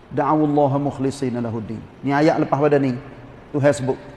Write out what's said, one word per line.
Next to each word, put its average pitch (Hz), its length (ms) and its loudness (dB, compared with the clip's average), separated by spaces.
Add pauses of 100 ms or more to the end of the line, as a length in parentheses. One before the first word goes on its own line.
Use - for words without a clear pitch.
(140)
da'u 147 320 2
Allah 143 320 2
mukhlishina 131 640 -4
lahuddin." 110 400 -8 (240)
Ni 139 80 0
ayat 151 240 4
lepas 151 180 0
pada 147 220 4
ni 135 160 0 (560)
Tuhan 143 240 2
sebut 127 240 -4 (180)